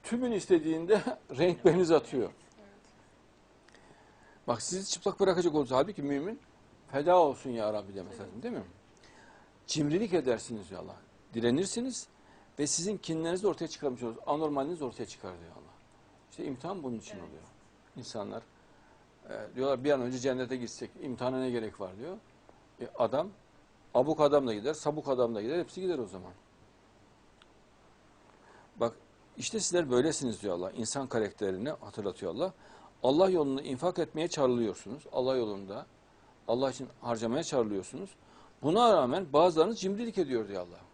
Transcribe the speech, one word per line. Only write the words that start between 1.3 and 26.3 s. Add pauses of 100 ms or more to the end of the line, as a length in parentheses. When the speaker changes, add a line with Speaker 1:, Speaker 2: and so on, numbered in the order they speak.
Speaker 1:
renk
beniz
atıyor. (300)
Speaker 2:
Evet. (1800)
Speaker 1:
Bak
sizi
çıplak
bırakacak
olursa
halbuki
mümin (480)
feda
olsun
ya
Rabbi
demesi
Speaker 2:
Evet.
Speaker 1:
lazım,
değil
mi? (1040)
Cimrilik
edersiniz
diyor
Allah. (380)
Direnirsiniz (520)
ve
sizin
kinlerinizi
de
ortaya
çıkarmış
olursunuz.
Anormalinizi
ortaya
çıkar
diyor
Allah. (580)
İşte
imtihan
bunun
için
Speaker 2:
Evet.
Speaker 1:
oluyor. (520)
İnsanlar, (840)
e,
diyorlar
bir
an
önce
cennete
gitsek, (120)
imtihana
ne
gerek
var
diyor. (640)
E, (100)
adam, (640)
abuk
adam
da
gider,
sabuk
adam
da
gider,
hepsi
gider
o
zaman. (2500)